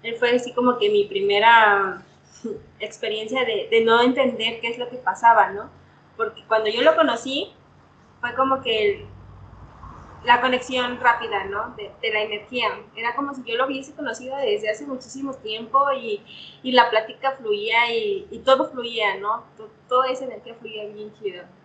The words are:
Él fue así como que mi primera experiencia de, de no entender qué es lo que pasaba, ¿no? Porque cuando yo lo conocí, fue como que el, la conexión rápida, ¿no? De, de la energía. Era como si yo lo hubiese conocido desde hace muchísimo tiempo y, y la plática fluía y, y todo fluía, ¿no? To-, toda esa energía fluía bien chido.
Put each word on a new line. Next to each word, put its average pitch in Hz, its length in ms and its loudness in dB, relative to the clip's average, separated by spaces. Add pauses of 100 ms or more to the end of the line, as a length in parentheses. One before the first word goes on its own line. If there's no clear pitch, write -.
Él 233 140 -6
fue 240 180 2
así 247 180 -2
como 240 240 2
que 208 120 2
mi 202 160 4
primera 202 960 4 (800)
experiencia 220 640 -6
de, 214 280 -2
de 226 120 6
no 233 180 6
entender 240 600 2
qué 233 80 -6
es 233 80 -6
lo 247 120 -8
que - 80 -12
pasaba, 226 520 4
¿no? 202 200 -10 (460)
Porque - 320 -6
cuando 220 220 2
yo 233 140 -2
lo 320 120 6
conocí, 277 560 -2 (680)
fue 240 140 -6
como 269 260 0
que 214 300 0
el, - 140 -8 (1160)
la 247 180 4
conexión 254 580 -2
rápida, 214 460 0
¿no? 214 300 -6
De, 208 160 -12 (100)
de 220 120 -2
la 214 80 0
energía. 214 460 -6 (280)
Era 233 200 -4
como 277 180 -6
si 254 100 -14
yo 233 120 -6
lo 254 100 0
hubiese 269 300 -8
conocido 254 420 -8
desde 277 320 -2
hace - 160 -6
muchísimo 269 500 -10
tiempo 233 580 -2
y, 226 280 -6 (400)
y 254 100 -4
la 233 200 6
plática 220 400 -2
fluía 226 600 0
y, 208 380 -4
y 226 100 -14
todo 269 300 4
fluía, 226 480 -4
¿no? 208 260 -4 (140)
To-, 214 140 -18 (180)
toda 254 220 2
esa 262 140 -6
energía 226 300 -12
fluía 214 320 -12
bien 208 280 -14
chido. 180 280 -10 (220)